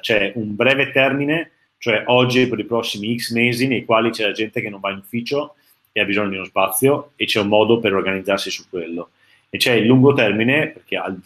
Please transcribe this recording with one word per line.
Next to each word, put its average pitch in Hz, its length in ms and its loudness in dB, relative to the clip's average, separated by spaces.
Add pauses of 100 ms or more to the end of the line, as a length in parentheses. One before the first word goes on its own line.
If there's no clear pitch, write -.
c'è 101 340 0
un 107 220 -6
breve 131 340 2
termine, 143 640 0 (260)
cioè 110 280 -2
oggi 127 420 4
per 117 100 -6
i 107 60 -4
prossimi 113 520 -4
X 120 160 -8
mesi 120 360 0
nei 113 160 -2
quali 113 260 2
c'è 113 140 -4
la 101 80 -2
gente 110 280 -6
che 104 100 -8
non 98 100 -16
va 98 100 -4
in 98 80 -8
ufficio 139 560 -6 (380)
e 107 80 -2
ha 101 40 0
bisogno 98 260 -2
di 95 60 -8
uno 92 100 -10
spazio 127 680 0
e 110 120 -4
c'è - 120 -2
un 101 100 0
modo 107 300 4
per 107 160 0
organizzarsi 95 560 -2
su - 180 -12
quello. 85 420 -10 (400)
E - 80 -8
c'è 127 160 2
il 107 120 2
lungo 131 280 6
termine, 120 560 2
perché - 260 -10
al-, 92 300 -6